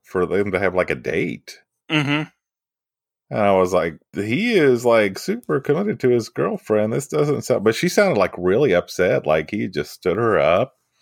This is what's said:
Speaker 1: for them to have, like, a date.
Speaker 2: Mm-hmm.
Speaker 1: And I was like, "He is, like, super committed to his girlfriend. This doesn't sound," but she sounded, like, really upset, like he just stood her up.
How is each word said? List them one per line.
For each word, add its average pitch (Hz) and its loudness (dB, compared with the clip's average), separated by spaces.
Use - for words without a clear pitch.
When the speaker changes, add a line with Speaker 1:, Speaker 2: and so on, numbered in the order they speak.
Speaker 1:
for 90 -2
them 98 -2
to 90 -2
have, 92 -2
like, 90 0
a 78 -4
date. - -6
Speaker 2:
Mm-hmm. 151 -2
Speaker 1:
And 127 -4
I 101 4
was 92 2
like, 82 -2
"He 147 -2
is, 131 4
like, 107 2
super 190 -4
committed 190 -2
to 131 4
his 117 2
girlfriend. 113 -2
This 139 -4
doesn't 147 0
sound," 113 0
but 110 2
she 175 -2
sounded, 190 2
like, 90 0
really 95 2
upset, 92 0
like 78 0
he 110 -4
just 73 -6
stood 87 -4
her 110 2
up. 85 2